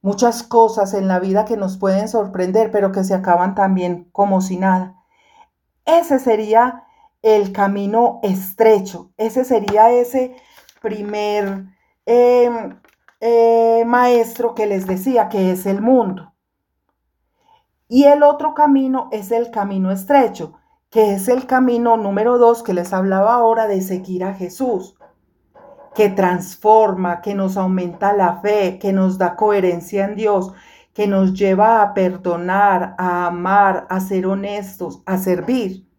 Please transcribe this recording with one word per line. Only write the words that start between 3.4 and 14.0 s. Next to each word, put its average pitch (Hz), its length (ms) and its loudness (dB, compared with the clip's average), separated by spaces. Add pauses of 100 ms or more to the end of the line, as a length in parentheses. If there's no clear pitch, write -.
también 180 560 -2
como 196 300 0
si 185 160 -6
nada. 185 380 -2 (880)
Ese 330 340 2
sería 226 640 0 (380)
el 208 300 2
camino 202 720 0
estrecho, 190 920 0
ese 226 280 -2
sería 214 460 4
ese 254 440 -2 (460)
primer, 208 840 -6 (400)
em, 240 720 2 (400)
eh, 233 680 2
maestro 233 720 0